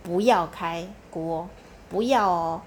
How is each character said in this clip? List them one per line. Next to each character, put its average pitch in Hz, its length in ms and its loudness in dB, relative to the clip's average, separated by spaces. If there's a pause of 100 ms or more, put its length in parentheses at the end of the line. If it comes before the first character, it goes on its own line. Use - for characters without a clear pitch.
不 175 200 -2
要 208 260 4
开 170 400 -8 (240)
锅， 165 360 -6 (400)
不 190 140 -2
要 233 260 4
哦。 170 400 0